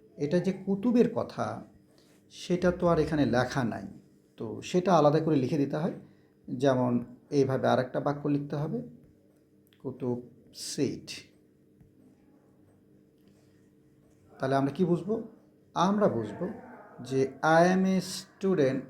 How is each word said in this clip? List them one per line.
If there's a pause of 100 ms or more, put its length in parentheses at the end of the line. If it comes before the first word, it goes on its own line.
(160)
এটা
যে
কুতুবের
কথা, (680)
সেটা
তো
আর
এখানে
লেখা
নাই, (500)
তো
সেটা
আলাদা
করে
লিখে
দিতে
হয়। (560)
যেমন (260)
এইভাবে
আর
একটা
বাক্য
লিখতে
হবে, (1000)
কুতুব (240)
said। (3250)
তাহলে
আমরা
কি
বুঝবো? (520)
আমরা
বুঝবো (560)
যে (100)
"I
am
a
student",